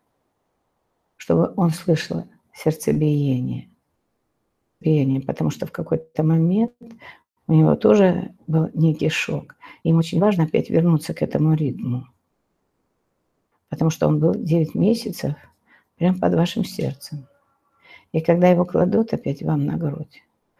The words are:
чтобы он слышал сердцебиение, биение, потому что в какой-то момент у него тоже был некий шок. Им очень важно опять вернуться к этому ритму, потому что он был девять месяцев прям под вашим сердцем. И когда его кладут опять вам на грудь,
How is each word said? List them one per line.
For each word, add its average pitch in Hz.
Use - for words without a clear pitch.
чтобы 170
он 170
слышал 165
сердцебиение, 143
биение, 135
потому 151
что -
в -
какой-то 160
момент 165
у 160
него 156
тоже 190
был 160
некий 156
шок. -
Им 165
очень 165
важно 180
опять -
вернуться 160
к -
этому 156
ритму, 127
потому 160
что 156
он 151
был 160
девять 165
месяцев 190
прям 185
под 180
вашим 175
сердцем. 135
И 165
когда 175
его 180
кладут 185
опять -
вам 151
на 147
грудь, 156